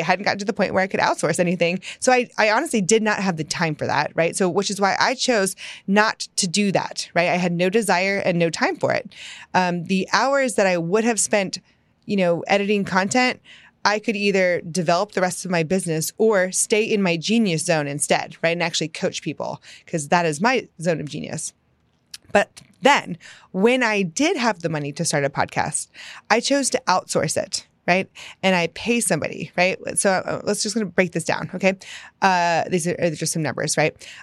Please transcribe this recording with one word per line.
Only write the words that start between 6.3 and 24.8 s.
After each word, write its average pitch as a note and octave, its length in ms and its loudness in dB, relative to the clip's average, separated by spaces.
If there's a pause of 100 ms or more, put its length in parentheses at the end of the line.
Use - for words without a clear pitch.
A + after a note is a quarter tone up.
to G3+ 100 0
do G3 260 0
that. - 420 -2
Right. E3+ 160 2
I D#3+ 60 2
had F3+ 160 0
no F3 180 2
desire G3 480 2
and E3+ 200 0
no E3+ 120 2
time D4 260 -2
for - 160 -2
it. - 220 -4 (400)
Um, F3 300 0
the F#3+ 280 0
hours C4 440 2
that G3+ 100 4
I F3+ 100 2
would F3 280 0
have A#3 140 0
spent, G3 420 -2 (440)
you G3+ 140 -2
know, F3 300 2
editing G3+ 360 2
content, G3+ 560 0 (420)
I G#3 160 2
could G#3 160 -2
either F#3 460 2
develop F3 520 0
the F#3 100 -2
rest F3+ 240 -2
of F3+ 40 -6
my E3+ 120 2
business E3 560 -2
or G3 340 4
stay G#3+ 320 0
in G#3+ 160 0
my F3 160 2
genius F3+ 480 0
zone D#3 220 0
instead, D3 560 -2
right? E3 80 2
And E3+ 120 -2
actually E3 260 -2
coach - 340 -6
people, B2+ 400 -8 (240)
'cause D3 220 -6
that F3 180 4
is D3+ 120 0
my A3+ 300 0 (140)
zone D#3+ 180 0
of D3+ 80 -8
genius. - 460 -10 (760)
But - 300 0 (200)
then A#3+ 360 4 (340)
when A#3+ 300 4
I G#3+ 200 2
did C#4+ 340 0
have A3 260 0
the E3+ 60 -2
money D3 240 -6